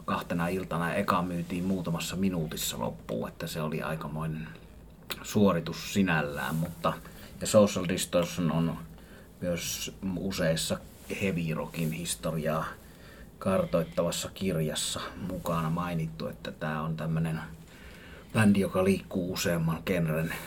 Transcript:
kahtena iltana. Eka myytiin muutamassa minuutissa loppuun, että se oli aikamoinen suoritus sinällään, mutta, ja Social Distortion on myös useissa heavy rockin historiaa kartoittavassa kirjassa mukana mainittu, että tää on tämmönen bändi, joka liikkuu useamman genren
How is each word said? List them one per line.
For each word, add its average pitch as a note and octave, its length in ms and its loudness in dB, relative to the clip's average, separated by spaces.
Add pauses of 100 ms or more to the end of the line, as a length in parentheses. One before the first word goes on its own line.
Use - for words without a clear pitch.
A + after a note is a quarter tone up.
kahtena F2 440 -2
iltana. E2+ 460 -2
Eka G2 280 2
myytiin F3 420 -2
muutamassa F#2+ 520 -2
minuutissa - 600 0
loppuun, A1+ 500 -4
että - 180 -8
se E2 160 -4
oli D2+ 200 -2
aikamoinen D#2 680 -4 (760)
suoritus E2+ 680 2
sinällään, D2 640 2
mutta, - 380 0 (480)
ja F2 60 -4
Social G2+ 420 6
Distortion F2 640 2
on E2 240 2 (640)
myös - 520 -2 (240)
useissa - 640 0 (440)
heavy E2+ 320 2
rockin D#2 380 -2
historiaa D#2+ 720 -2 (760)
kartoittavassa F2 960 2
kirjassa D#2+ 640 0 (280)
mukana E2+ 420 0
mainittu, E2 560 -2
että - 260 -8
tää D#2 300 -4
on D#2+ 140 -2
tämmönen D#2+ 440 0 (920)
bändi, G2+ 280 8
joka F#2 240 4
liikkuu F#2 480 2
useamman E2 540 2
genren E2 480 2 (120)